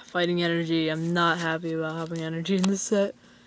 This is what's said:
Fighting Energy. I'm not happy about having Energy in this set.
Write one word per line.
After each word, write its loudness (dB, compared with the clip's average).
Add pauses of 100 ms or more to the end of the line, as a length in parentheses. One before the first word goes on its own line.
Fighting 0
Energy. 0
I'm -2
not 4
happy -2
about -4
having -6
Energy -2
in 2
this 2
set. 0 (320)